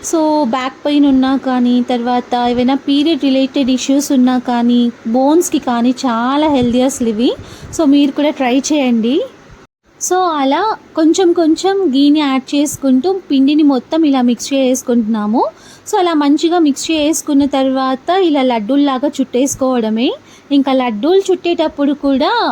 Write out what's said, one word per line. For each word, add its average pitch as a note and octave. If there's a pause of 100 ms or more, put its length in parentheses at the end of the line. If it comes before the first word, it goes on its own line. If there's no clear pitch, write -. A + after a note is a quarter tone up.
(100)
So E4 (340)
బ్యాక్ C4
పెయిన్ D4
ఉన్నా C4 (140)
కానీ, B3 (160)
తర్వాత B3 (160)
ఏవైనా B3 (100)
పీరియడ్ C#4+
రిలేటెడ్ C4+
ఇష్యూస్ C4+
ఉన్నా B3+ (120)
కానీ, A#3+ (360)
బోన్స్కి D4+
కానీ A#3+ (120)
చాలా C4 (100)
హెల్దీ B3
అసలు B3
ఇవి. A#3+ (460)
So E4 (100)
మీరు C#4+
కూడా D4
ట్రై B3+ (120)
చేయండి. B3+ (880)
So F#4 (220)
అలా C#4 (360)
కొంచెం E4 (120)
కొంచెం E4 (200)
గీని C#4+
యాడ్ C4
చేసుకుంటూ C#4 (200)
పిండిని C#4+
మొత్తం D#4+
ఇలా C4+
మిక్స్ -
చేసుకుంటున్నాము. A#3+ (460)
So G#4+
అలా E4+
మంచిగా D#4+
మిక్స్ -
చేసుకున్న D4 (140)
తర్వాత C4 (220)
ఇలా C#4
లడ్డూల్లాగా C4
చుట్టేసుకోవడమే. B3 (500)
ఇంకా C4+
లడ్డూలు B3
చుట్టేటప్పుడు D#4 (120)
కూడా C#4 (200)